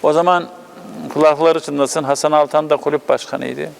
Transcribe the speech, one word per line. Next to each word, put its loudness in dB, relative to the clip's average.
O 4
zaman 2
kulakları 4
çınlasın, -2
Hasan 0
Altan 2
da 4
kulüp -4
başkanıydı. -4